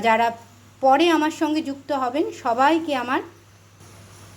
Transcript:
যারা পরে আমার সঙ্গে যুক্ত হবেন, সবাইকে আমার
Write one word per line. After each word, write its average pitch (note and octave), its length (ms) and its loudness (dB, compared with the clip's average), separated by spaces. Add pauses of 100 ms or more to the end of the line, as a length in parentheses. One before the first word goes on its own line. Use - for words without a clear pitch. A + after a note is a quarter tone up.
যারা A3+ 200 2 (540)
পরে C4+ 240 4 (120)
আমার D#4 240 0
সঙ্গে D#4 280 -2
যুক্ত C#4 200 -10 (140)
হবেন, B3+ 220 -2 (180)
সবাইকে C#4+ 500 0 (100)
আমার C4 180 -4 (1160)